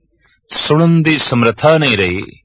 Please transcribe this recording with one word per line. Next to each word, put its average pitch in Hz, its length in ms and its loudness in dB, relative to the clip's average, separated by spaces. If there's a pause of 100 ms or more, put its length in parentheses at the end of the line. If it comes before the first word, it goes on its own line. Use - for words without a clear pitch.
(520)
ਸੁਣਨ 165 500 2
ਦੀ 151 160 0
ਸਮਰੱਥਾ 127 600 0
ਨਹੀਂ 127 200 0
ਰਹੀ 92 240 -2 (220)